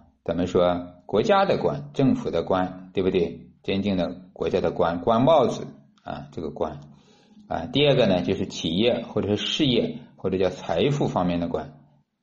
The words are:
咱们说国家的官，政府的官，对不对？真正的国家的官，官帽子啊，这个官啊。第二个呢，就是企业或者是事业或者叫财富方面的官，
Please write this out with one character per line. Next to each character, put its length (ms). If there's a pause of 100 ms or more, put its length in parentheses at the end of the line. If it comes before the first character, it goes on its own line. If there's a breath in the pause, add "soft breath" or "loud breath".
(220)
咱 140
们 100
说 600
国 160
家 220
的 140
官， 360
政 200
府 160
的 120
官， 520
对 80
不 80
对？ 380 (140)
真 200
正 140
的 120 (240)
国 180
家 100
的 120
官， 280
官 220
帽 240
子 200 (360)
啊， 300
这 100
个 80
官 300 (680 soft breath)
啊。 180
第 200
二 80
个 120
呢， 140
就 140
是 120
企 240
业 360
或 160
者 140
是 100
事 200
业 340 (160)
或 140
者 60
叫 140
财 400
富 180
方 180
面 140
的 80
官， 240 (500)